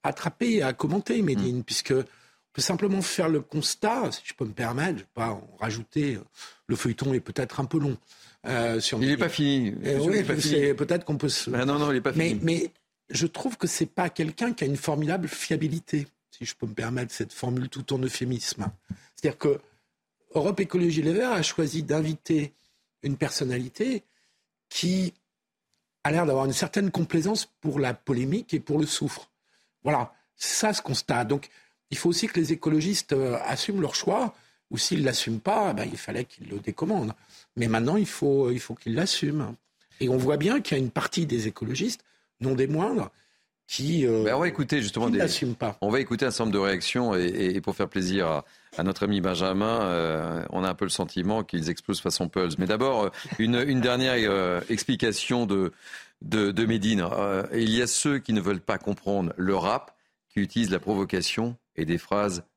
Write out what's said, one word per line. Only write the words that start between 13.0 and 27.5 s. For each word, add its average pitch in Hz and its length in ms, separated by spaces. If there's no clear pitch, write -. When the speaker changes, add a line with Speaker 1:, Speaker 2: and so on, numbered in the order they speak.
Speaker 1:
je 160 160
trouve 240 320
que 180 80
c'est 165 260
pas 180 160
quelqu'un 170 440
qui 233 120
a - 40
une 139 80
formidable 156 520
fiabilité, 156 760
si - 140
je - 100
peux - 120
me 110 80
permettre 120 380
cette - 200
formule 127 360
tout 135 240
en 135 60
euphémisme. 123 720
C'est-à-dire - 220
que 143 220
Europe 175 260
Écologie 175 420
Les 160 100
Verts 240 200
a 180 100
choisi 156 400
d'inviter 156 680
une 139 140
personnalité 135 880
qui 180 440
a 147 80
l'air 170 140
d'avoir 135 180
une 135 80
certaine 190 380
complaisance 175 560